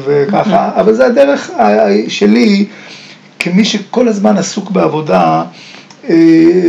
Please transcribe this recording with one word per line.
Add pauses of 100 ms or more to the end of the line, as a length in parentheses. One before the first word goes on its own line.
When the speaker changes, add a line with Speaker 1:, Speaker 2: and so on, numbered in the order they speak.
Speaker 1:
וככה,
Speaker 2:
Mm-hmm.
Speaker 1:
אבל
זה
הדרך
ה-,
ה-,
שלי, (720)
כמי
שכל
הזמן
עסוק
בעבודה, (680)
אה, (520)